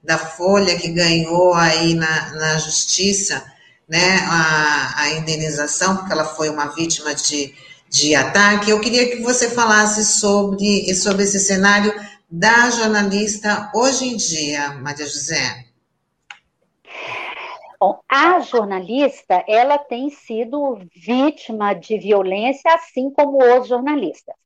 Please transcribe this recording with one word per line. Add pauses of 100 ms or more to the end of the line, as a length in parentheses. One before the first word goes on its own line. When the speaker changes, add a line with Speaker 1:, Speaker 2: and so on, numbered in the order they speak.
Speaker 1:
da
Folha,
que
ganhou
aí
na,
na
justiça, (420)
né, (100)
a,
a
indenização,
porque
ela
foi
uma
vítima
de, (340)
de
ataque.
Eu
queria
que
você
falasse
sobre,
sobre
esse
cenário (380)
da
jornalista
hoje
em
dia,
Maria
José. (2250)
Speaker 2:
Bom, (100)
a
jornalista,
ela
tem
sido (160)
vítima
de
violência,
assim
como (220)
os
jornalistas. (100)